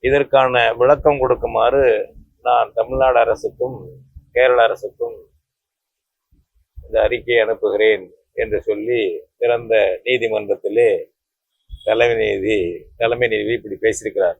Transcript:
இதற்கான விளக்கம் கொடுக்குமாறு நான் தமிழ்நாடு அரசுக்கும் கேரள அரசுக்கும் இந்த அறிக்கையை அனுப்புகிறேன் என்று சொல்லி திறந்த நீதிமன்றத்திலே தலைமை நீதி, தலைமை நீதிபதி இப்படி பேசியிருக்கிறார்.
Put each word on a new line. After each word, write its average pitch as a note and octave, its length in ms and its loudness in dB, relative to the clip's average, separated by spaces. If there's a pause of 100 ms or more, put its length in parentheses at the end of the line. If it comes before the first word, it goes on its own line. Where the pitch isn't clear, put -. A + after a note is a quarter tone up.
இதற்கான C3+ 500 2 (200)
விளக்கம் C#3 480 2
கொடுக்குமாறு A#2+ 600 0 (580)
நான் A#2+ 320 0
தமிழ்நாடு B2+ 460 0
அரசுக்கும் A2+ 580 -2 (540)
கேரள B2 320 2
அரசுக்கும் G#2+ 540 -4 (1600)
இந்த - 240 -6
அறிக்கையை A#2 400 0
அனுப்புகிறேன் G#2+ 640 0 (280)
என்று G#2+ 280 -4
சொல்லி A2 380 -2 (380)
திறந்த A#2 360 -2 (300)
நீதிமன்றத்திலே A2 840 0 (840)
தலைமை A#2 460 0
நீதி, G#2 420 -2 (380)
தலைமை A#2+ 300 0
நீதிபதி A2 300 -2
இப்படி G#2 220 -12
பேசியிருக்கிறார். G#2+ 600 -2